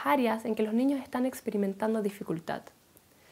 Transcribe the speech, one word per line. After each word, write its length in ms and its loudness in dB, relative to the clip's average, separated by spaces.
áreas 400 2
en 100 0
que 80 0
los 120 0
niños 280 4
están 220 -2
experimentando 800 0
dificultad. 600 -4